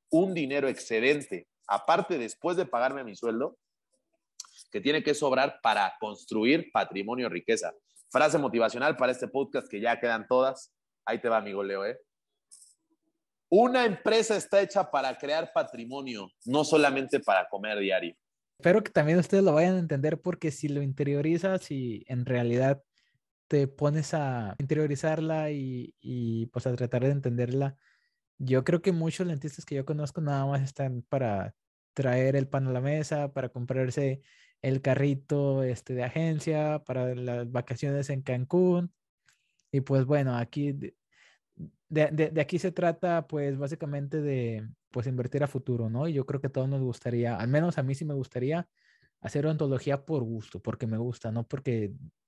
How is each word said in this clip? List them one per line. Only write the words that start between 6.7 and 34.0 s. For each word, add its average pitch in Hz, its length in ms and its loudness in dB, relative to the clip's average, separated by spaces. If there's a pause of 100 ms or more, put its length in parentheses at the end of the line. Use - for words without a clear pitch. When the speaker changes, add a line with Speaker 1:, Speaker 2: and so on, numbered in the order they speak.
Speaker 1:
patrimonio, 107 560 -2
riqueza. 90 440 -4 (360)
Frase 151 280 4
motivacional 120 600 0
para 127 160 2
este 120 160 -8
podcast, 127 400 -4
que 104 100 -8
ya 117 220 0
quedan 113 260 -2
todas. 131 460 0 (320)
Ahí 113 160 -2
te 120 80 0
va, 113 80 4
amigo 101 260 -4
Leo, 98 220 -4
¿eh? 120 120 -6 (1500)
Una 247 380 6
empresa 214 500 2
está 196 240 2
hecha 196 320 2
para 131 260 0
crear 156 360 -2
patrimonio, 123 760 -4 (160)
no 143 200 2
solamente 139 540 4
para 95 280 2
comer 104 320 -4
diario. 92 360 0 (440)
Speaker 2:
Espero 196 240 4
que - 80 -10
también 160 280 4
ustedes 196 240 4
lo 170 100 6
vayan 175 220 6
a 185 40 2
entender, 156 400 0
porque 170 320 -4
si 147 160 -4
lo 143 140 -2
interiorizas 151 920 0
y 123 360 -6
en 123 180 -2
realidad 123 580 2 (640)
te 143 200 2
pones 147 460 -2
a 127 460 -2
interiorizarla 156 920 0
y, 131 480 -8
y, 117 480 -4
pues, - 200 -6
a 123 80 0
tratar 120 280 -2
de 135 80 2
entenderla, 135 680 -2 (640)
yo 127 240 2
creo 165 180 2
que 196 100 2
muchos 165 360 0
dentistas 151 360 -6
que - 120 -6
yo 135 100 -2
conozco 147 340 -4
nada 143 260 0
más 139 180 0
están 131 400 -4
para 107 500 -2 (400)
traer 131 420 2
el 135 120 2
pan 135 200 -2
a 131 40 0
la 127 100 -2
mesa, 147 500 -2
para 127 180 -4
comprarse 131 720 -2 (400)